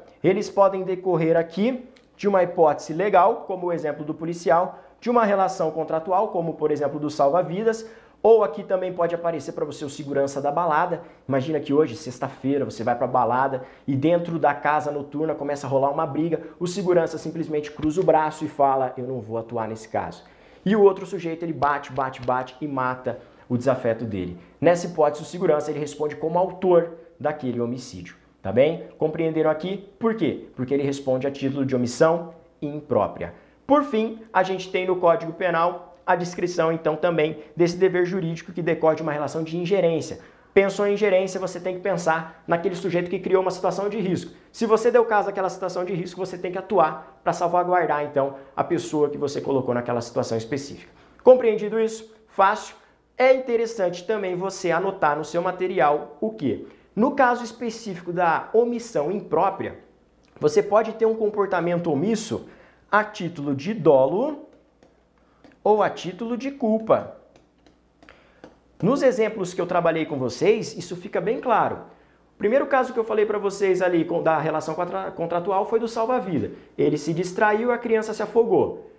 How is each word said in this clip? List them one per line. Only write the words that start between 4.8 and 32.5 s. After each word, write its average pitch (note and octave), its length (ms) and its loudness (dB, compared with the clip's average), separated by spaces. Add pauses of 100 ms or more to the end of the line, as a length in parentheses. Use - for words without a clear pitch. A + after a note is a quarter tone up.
de A3 100 -4
uma A#3+ 160 4
relação F#3+ 440 2
contratual, D#3+ 600 -2
como, E3 240 -2
por D3+ 180 0
exemplo, C#3+ 280 -2
do D3 100 -4
salva-vidas, F3 760 0 (380)
ou A3 180 8
aqui G3+ 220 -2
também F#3 300 -2
pode E3+ 200 0
aparecer E3 380 -4
pra D#3 140 -4
você D3 180 -8
o C#3 60 -6
segurança C#3 520 -2
da C#3+ 80 0
balada. E3 520 0 (260)
Imagina C#3 320 0
que C#3 140 -4
hoje, C#3 240 2
sexta-feira, C3+ 640 -4
você G#2+ 180 -8
vai A#2+ 140 0
pra C3 100 -2
balada B2+ 580 0 (220)
e C#3 120 0
dentro E3 420 2
da D3 140 4
casa D3 360 0
noturna C#3+ 460 -4
começa C#3+ 320 -6
a - 20 -4
rolar C#3 220 2
uma D#3 160 -2
briga. D#3 340 -2 (160)
O F3 80 -4
segurança F3 520 2
simplesmente D3+ 520 -6
cruza D3+ 300 -2
o F#3 40 2
braço D#3 420 2
e - 20 -2
fala, C3+ 500 2
"Eu B2 80 -8
não B2+ 140 -6
vou A2 180 -6
atuar A2+ 300 -6
nesse A2 220 -10
caso." F2+ 340 -6 (420)
E F#3 80 2
o G#3+ 80 4
outro F#3+ 240 6
sujeito, E3+ 380 -8
ele E3 80 -4
bate, C#3+ 400 0
bate, C3 300 -4
bate B2+ 400 -2
e D#3 40 -6
mata B2+ 540 -4 (300)
o B2 80 0
desafeto A#2+ 480 0
dele. F#2 340 -6 (220)
Nessa F3 260 4
hipótese, D3+ 360 0
o - 20 -12
segurança, D#3+ 440 0
ele D3 120 -4
responde D3 340 -6
como E3 240 -2
autor F3+ 540 2 (260)
daquele C3 400 -4
homicídio, A#2 560 -8 (260)
tá F#2+ 120 -4
bem? D3+ 320 4 (120)
Compreenderam D#3 540 0
aqui? F#3 380 -6 (100)
Por A3+ 160 2
quê? D#3 400 -2
Porque C3 180 -4
ele C#3 100 2
responde C3+ 440 0
a C#3 40 -2
título C3+ 340 -2
de B2 100 0
omissão D#3+ 580 2 (280)